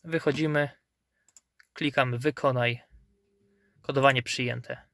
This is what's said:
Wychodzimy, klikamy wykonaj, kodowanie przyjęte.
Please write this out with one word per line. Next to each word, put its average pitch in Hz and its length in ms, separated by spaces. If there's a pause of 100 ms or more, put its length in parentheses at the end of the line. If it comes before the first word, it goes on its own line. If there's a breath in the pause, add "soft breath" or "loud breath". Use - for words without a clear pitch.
Wychodzimy, 151 640 (1000)
klikamy 127 460
wykonaj, 123 640 (1000)
kodowanie 135 400
przyjęte. 123 600 (120)